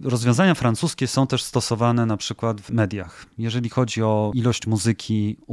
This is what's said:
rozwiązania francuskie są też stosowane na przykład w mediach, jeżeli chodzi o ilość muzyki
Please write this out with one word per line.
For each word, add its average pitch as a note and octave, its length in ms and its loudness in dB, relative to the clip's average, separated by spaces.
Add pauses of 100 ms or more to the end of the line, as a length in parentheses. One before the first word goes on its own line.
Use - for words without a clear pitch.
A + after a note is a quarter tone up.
rozwiązania B2 520 4
francuskie B2 520 0
są C3+ 200 2
też B2+ 160 -2
stosowane A#2+ 600 0
na A2 120 0
przykład A2 440 -4
w - 80 -16
mediach, G2+ 560 -2 (120)
jeżeli A2+ 320 -2
chodzi A2+ 340 0
o G#2+ 320 2
ilość A#2+ 320 0
muzyki A2 680 0 (160)